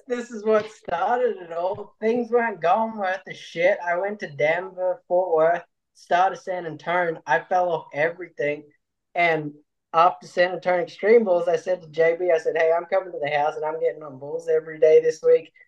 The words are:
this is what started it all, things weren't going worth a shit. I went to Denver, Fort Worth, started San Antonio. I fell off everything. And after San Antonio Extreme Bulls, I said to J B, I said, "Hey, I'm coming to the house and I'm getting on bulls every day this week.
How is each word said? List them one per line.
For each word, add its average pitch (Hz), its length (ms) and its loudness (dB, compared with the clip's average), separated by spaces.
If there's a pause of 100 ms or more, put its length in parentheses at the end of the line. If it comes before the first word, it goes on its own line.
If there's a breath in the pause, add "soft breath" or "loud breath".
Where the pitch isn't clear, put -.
this 247 240 -8
is 208 120 -12
what 214 280 0
started 208 680 -2
it 170 140 -16
all, 190 480 -6
things 226 300 -2
weren't 226 320 -2
going 220 360 0
worth 190 300 -4
a 165 60 -12
shit. 170 520 0
I 175 120 -2
went 202 220 -6
to 175 100 -10
Denver, 175 760 -2
Fort 180 280 0
Worth, 170 280 2 (300)
started 180 440 0
San 180 280 -8
Antonio. 165 600 -4
I 160 140 2
fell 180 320 0
off - 220 -4
everything. 147 720 -4 (500)
And 160 400 0 (400)
after 175 320 2
San 180 280 0
Antonio 180 300 0
Extreme 220 420 4
Bulls, 175 220 2
I 170 100 2
said 180 240 -4
to 160 80 -20
J 165 280 2
B, 180 160 0
I 160 60 4
said, 151 180 -4
"Hey, 165 140 4
I'm 170 140 0
coming 190 260 -2
to 170 100 -10
the 143 80 -2
house 151 280 0
and 151 80 -6
I'm 160 140 -4
getting 156 220 -2
on 135 180 -14
bulls 160 280 -10
every 156 320 -2
day 156 220 8
this 160 200 -2
week. 165 300 4 (160 soft breath)